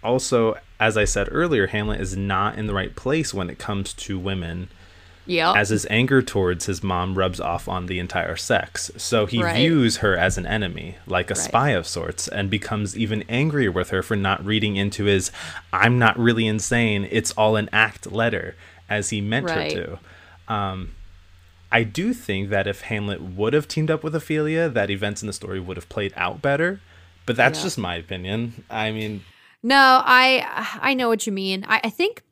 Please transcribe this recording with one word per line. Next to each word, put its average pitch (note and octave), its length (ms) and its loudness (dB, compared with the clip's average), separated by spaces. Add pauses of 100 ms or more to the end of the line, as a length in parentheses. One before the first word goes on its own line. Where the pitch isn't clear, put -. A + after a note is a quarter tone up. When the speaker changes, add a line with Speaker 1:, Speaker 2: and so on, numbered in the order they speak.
Speaker 1:
also, A#2 520 2 (240)
as A2 180 4
I G#2 80 4
said G2+ 260 0
earlier, D3 360 2
Hamlet G#2 320 -2
is F#2+ 160 -4
not G2 420 0
in G#2+ 100 -4
the G#2 60 -2
right F#2+ 220 -2
place D3 380 -2
when F#2+ 160 -4
it C#2+ 100 -12
comes G2 340 -4
to - 240 -8
women, F2+ 520 -6 (560)
Speaker 2:
Yeah. E3+ 280 2
Speaker 1:
as G#2 160 4
his G#2 200 0
anger B2+ 320 4
towards F2+ 460 -2
his F2+ 140 -4
mom F#2 340 -2
rubs F#2 260 0
off E2+ 260 -4
on F2+ 200 -4
the F#2 120 -4
entire E2+ 380 -4
sex. - 580 -2
So A2 300 0
he A#2 180 0
Speaker 2:
Right. E3+ 140 0
Speaker 1:
views D#3+ 400 4
her G2+ 180 2
as F2 220 2
an F2 80 -4
enemy, F2+ 500 -4 (100)
like F2+ 240 -2
a G2+ 40 0
Speaker 2:
Right. F#2+ 100 -2
Speaker 1:
spy C3 280 2
of F2+ 160 0
sorts, - 420 -6
and G2 200 -4
becomes G#2 480 -2
even G#2+ 300 -2
angrier C#3 440 2
with F2+ 180 -2
her F#2+ 120 0
for A2 140 -2
not G2 300 0
reading G#2 320 0
into G2+ 280 -2
his G2 240 2 (440)
"I'm A#2 260 4
not A2+ 180 4
really A#2 300 4
insane, G#2+ 640 0
it's A2 200 0
all G#2+ 260 4
an G#2+ 160 0
act" G#2+ 360 2
letter, G2+ 460 -2 (340)
as G#2 200 -2
he G#2+ 100 -2
meant A2 300 -2
Speaker 2:
Right. D#3 240 -2
Speaker 1:
her E2+ 260 -8 (480)
to. A#2 60 -4
Um, F#2+ 380 -4 (840)
I A#2 100 6
do E3 300 -2
think G2 360 -4
that G2 180 2
if G2+ 140 -6
Hamlet G#2 400 -4
would F#2+ 300 -2
have D3 160 2
teamed D#3 240 -2
up D#3 140 0
with D#3 100 -4
Ophelia, D#3 540 0
that G#2 200 0
events G2+ 320 -2
in G#2+ 60 -6
the G2+ 60 -6
story F#2+ 260 -8
would F2+ 160 -8
have F2 140 -12
played G2 260 -4
out F2+ 260 -4
better. E3 380 0 (460)
But B2 100 -2
that's C3+ 240 4
Speaker 2:
Yeah. - 40 -6
Speaker 1:
just F#3 140 -4
my F2+ 180 -4
opinion. G2 760 -6
I A2 220 -2
mean G#2+ 320 -6 (380)
Speaker 2:
No, C4 440 8
I, B3+ 400 6 (360)
I C4+ 120 2
know B3+ 160 0
what A3 180 0
you G#3+ 60 -4
mean. F#3+ 340 -4
I, A3 160 2
I A3+ 60 -2
think F#4+ 420 -4